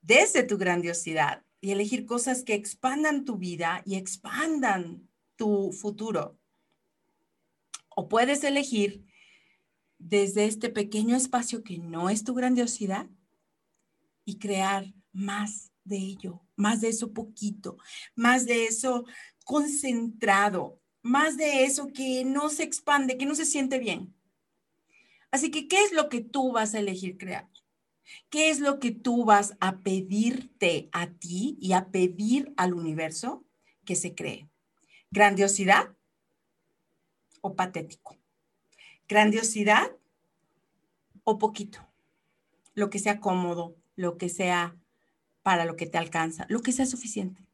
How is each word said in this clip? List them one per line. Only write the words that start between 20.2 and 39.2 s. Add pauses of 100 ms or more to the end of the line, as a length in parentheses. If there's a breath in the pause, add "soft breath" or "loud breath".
más
de
eso
que
no
se
expande,
que
no
se
siente
bien. (1120 soft breath)
Así
que,
¿qué
es
lo
que
tú
vas
a
elegir
crear? (840 loud breath)
¿Qué
es
lo
que
tú
vas
a
pedirte
a
ti
y
a
pedir
al
universo (400)
que
se
cree? (600 soft breath)
¿Grandiosidad (1400)
o
patético? (880 loud breath)
¿Grandiosidad (1300)